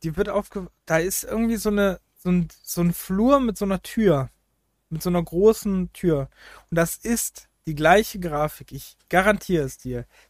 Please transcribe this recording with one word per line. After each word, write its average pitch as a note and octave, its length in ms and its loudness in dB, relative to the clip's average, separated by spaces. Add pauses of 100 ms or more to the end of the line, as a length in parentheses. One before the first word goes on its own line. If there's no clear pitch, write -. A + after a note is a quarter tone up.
die D#3+ 160 -6
wird G3+ 100 0
aufge-, G3 400 -6 (160)
da D#3+ 140 0
ist F3+ 260 -2
irgendwie A3+ 320 -2
so G#3 140 -2
eine, G3+ 300 0 (180)
so F3+ 120 -4
ein, F3 180 2 (140)
so - 200 -4
ein F3 100 2
Flur A#3 480 2
mit A3+ 160 -2
so G#3 80 -4
einer F#3+ 180 -2
Tür. D#3+ 460 2 (640)
Mit D#3+ 120 -8
so F#3 60 -2
einer F3 120 2
großen F#3+ 720 2
Tür. D3 360 0 (400)
Und E3 80 -4
das E3 200 0
ist - 520 -6 (200)
die D#3 80 -6
gleiche F#3 420 4
Grafik. D3+ 540 -4
Ich - 240 -16 (120)
garantiere F#3+ 560 2
es - 140 -10
dir. B2 260 -8 (260)